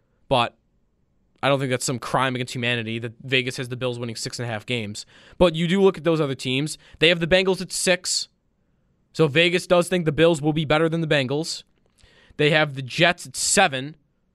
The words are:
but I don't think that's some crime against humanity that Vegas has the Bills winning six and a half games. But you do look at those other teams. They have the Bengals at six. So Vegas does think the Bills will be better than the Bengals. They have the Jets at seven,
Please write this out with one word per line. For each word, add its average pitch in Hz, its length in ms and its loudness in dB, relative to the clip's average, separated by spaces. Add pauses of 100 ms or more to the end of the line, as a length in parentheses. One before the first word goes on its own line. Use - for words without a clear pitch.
(280)
but 120 300 0 (840)
I 127 60 2
don't 139 100 4
think 131 120 -4
that's 123 140 -2
some 127 140 -4
crime 131 360 0
against 123 200 -6
humanity 117 440 -4
that 117 240 -10
Vegas 127 340 -2
has 127 140 -8
the 127 60 -8
Bills 120 220 -6
winning 117 180 -8
six - 220 -8
and 120 80 -6
a 120 60 -6
half 107 140 -8
games. 110 400 -6 (320)
But 175 160 6
you 165 120 -2
do 185 140 2
look 190 160 4
at 151 80 -10
those 160 160 2
other 139 140 -2
teams. 135 420 -4 (220)
They 156 100 4
have 175 120 4
the 170 60 -2
Bengals 185 360 2
at 175 100 -12
six. - 560 -2 (840)
So 160 120 2
Vegas 170 400 2
does 175 220 4
think 180 160 0
the 151 80 0
Bills 156 300 4
will 156 100 0
be 156 140 -2
better 160 240 2
than 170 100 -2
the 165 60 -2
Bengals. 147 560 -2 (720)
They 147 140 4
have 151 240 2
the 135 80 -8
Jets 170 440 0
at 131 100 -14
seven, 151 600 0 (380)